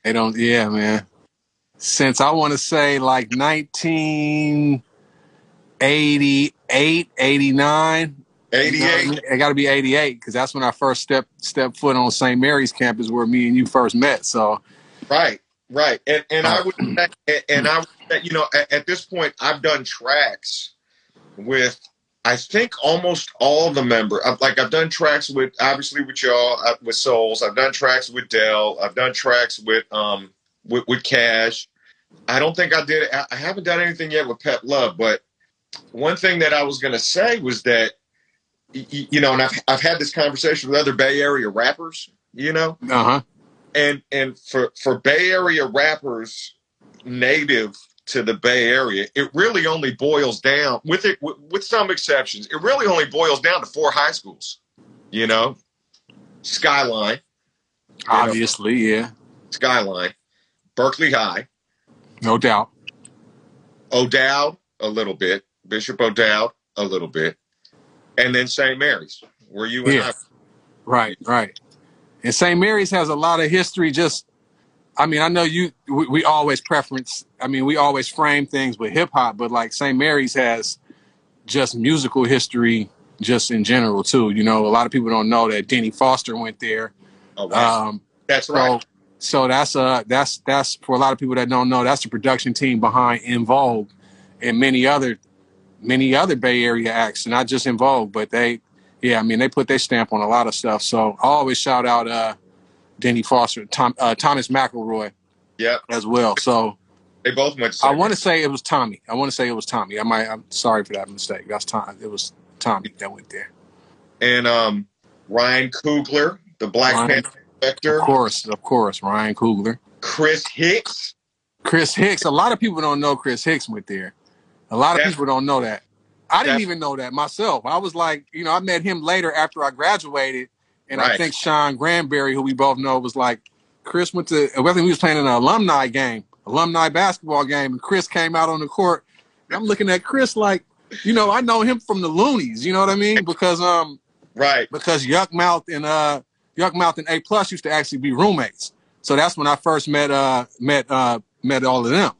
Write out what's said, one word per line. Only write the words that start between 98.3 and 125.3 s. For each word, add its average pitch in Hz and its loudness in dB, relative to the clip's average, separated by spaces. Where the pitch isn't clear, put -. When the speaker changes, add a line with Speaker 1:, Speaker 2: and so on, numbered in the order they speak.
Speaker 1:
they, 117 0
yeah, 120 2
I - 0
mean, 113 0
they 127 2
put 135 -2
their 131 2
stamp 117 -2
on 107 -2
a 104 -2
lot 117 2
of 110 -6
stuff. 110 -4
So 110 0
I 123 2
always 135 0
shout 127 0
out, 120 2
uh, 113 -4
Denny 120 0
Foster, 117 2
Tom-, 123 0
uh, 117 2
Thomas 143 0
McElroy 110 -4
Speaker 2:
Yep. 117 0
Speaker 1:
as 113 -4
well. 113 2
So 113 0
Speaker 2:
They 139 0
both 135 0
went 117 -2
to - -2
Speaker 1:
I 135 6
Speaker 2:
Saint 143 2
Speaker 1:
wanna 202 2
Speaker 2:
Mary's. 208 -4
Speaker 1:
say 165 2
it 147 0
was 139 -6
Tommy. 120 -2
I 110 -6
wanna 135 -2
say 123 -2
it 120 -2
was 110 -6
Tommy. 104 -6
I 107 -4
might, 110 0
I'm 110 -12
sorry 110 0
for 98 -10
that 98 -8
mistake. 98 -12
That's 104 -8
Tom-, 101 -6
it 110 -12
was 101 -10
Tommy 104 -4
that 98 -12
went - -20
there. 101 -14
Speaker 2:
And, 123 2
um, 110 0
Ryan 127 0
Coogler, 147 -2
the 110 -6
Black 120 2
Speaker 1:
Ryan, 117 2
Speaker 2:
Panther 135 -2
director. 151 0
Speaker 1:
of 156 0
course, 131 2
of 107 -8
course, 110 0
Ryan 107 -2
Coogler. 113 0
Speaker 2:
Chris 156 -2
Hicks. - -4
Speaker 1:
Chris 165 0
Hicks. 196 0
A 156 2
lot 180 2
of 220 -2
people 185 -2
don't 147 0
know 143 0
Chris 127 -6
Hicks 160 -2
went 107 -12
there. 95 -12
A 113 -8
lot 147 4
of 156 4
Speaker 2:
That's 156 0
Speaker 1:
people 143 -4
don't 135 0